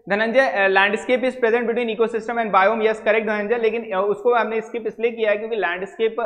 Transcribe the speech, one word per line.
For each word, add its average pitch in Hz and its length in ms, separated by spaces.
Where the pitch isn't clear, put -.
धनंजय, 220 320
अ, 202 280
landscape 202 560
is 254 200
present 233 260
between 226 260
ecosystem 226 460
and 208 120
biome, 208 280
Yes, 214 180
correct 214 260
धनंजय, 208 300
लेकिन, 226 360
अ, 190 160
उसको 208 260
हमने 220 260
skip 220 260
इसलिए 226 240
किया 226 200
है 208 60
क्योंकि 226 200
landscape 190 680